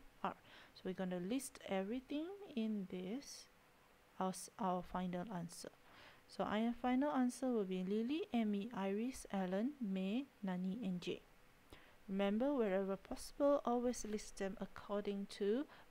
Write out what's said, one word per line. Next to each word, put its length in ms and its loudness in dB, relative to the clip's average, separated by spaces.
R. 120 0
So 80 -20
we're 100 -2
gonna 240 -2
list 400 -2
everything 580 -2
in 340 0
this 580 -6
as 280 0
our 200 2
final 440 -2
answer. 360 -6
So 160 -2
our 360 2
final 300 4
answer 400 2
will 140 4
be 180 0
Lily, 500 0
Emmy, 400 2
Iris, 600 -2
Alan, 480 2
May, 460 0
Nani, 440 0
and 160 0
Jay. 220 -4
Remember, 460 2
wherever 400 4
possible, 680 2
always 440 2
list 300 -4
them 220 -2
according 720 -4
to 340 2